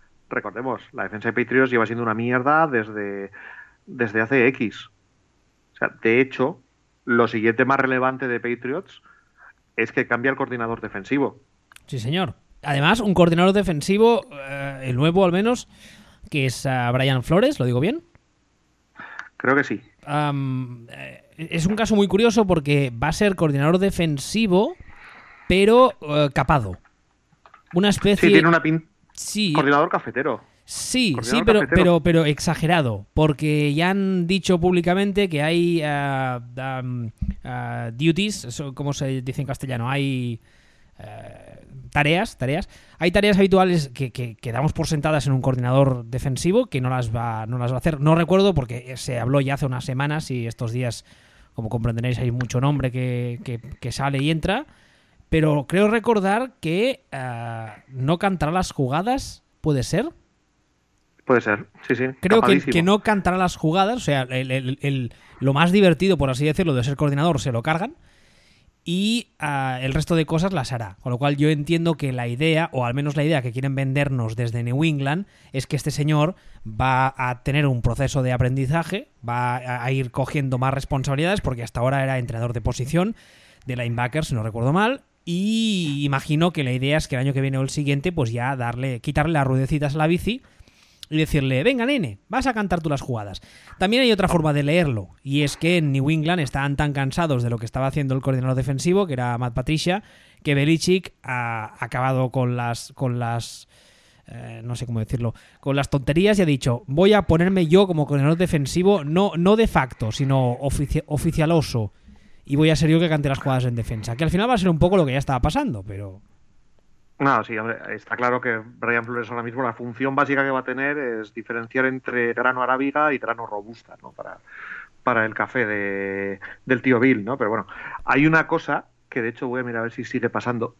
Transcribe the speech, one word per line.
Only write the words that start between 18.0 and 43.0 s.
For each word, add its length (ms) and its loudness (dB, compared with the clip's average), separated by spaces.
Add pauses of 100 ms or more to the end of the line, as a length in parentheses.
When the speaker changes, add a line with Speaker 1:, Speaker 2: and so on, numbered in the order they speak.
Speaker 1:
Creo 180 0
que 80 2
sí. 180 -6 (240)
Speaker 2:
Am, 840 -4
eh, 340 -18 (140)
es 300 -4
un 80 0
caso 200 0
muy 120 4
curioso 380 4
porque 460 2
va 160 -4
a 60 0
ser 220 2
coordinador 440 2
defensivo, 960 0 (720)
pero, 540 6
eh, 320 2
capado. 440 0 (960)
Una 160 4
especie 400 4
Speaker 1:
Sí, 40 8
tiene 140 8
una 140 4
pin-, 260 0 (260)
Speaker 2:
Sí. 400 -2
Speaker 1:
coordinador 360 4
cafetero. 520 -4 (220)
Speaker 2:
Sí, 500 -2
Speaker 1:
Coordinador 260 0
Speaker 2:
sí, 60 0
pero, 160 6
Speaker 1:
cafetero. 220 4
Speaker 2:
pero, 200 4
pero 220 4
exagerado, 880 0
porque 600 2
ya 160 2
han 380 0
dicho 340 2
públicamente 640 2
que 160 -2
hay, 400 2
ah, 560 -2 (180)
am, 540 -6 (320)
ah, 480 -8
duties, 540 0
eso, 280 -10
¿cómo 200 -4
se 280 -4
dice 200 -6
en 60 -6
castellano? 420 -6
Hay, 500 -2 (600)
eh, 640 -20 (260)
tareas, 460 2
tareas. 320 -2 (300)
Hay 120 2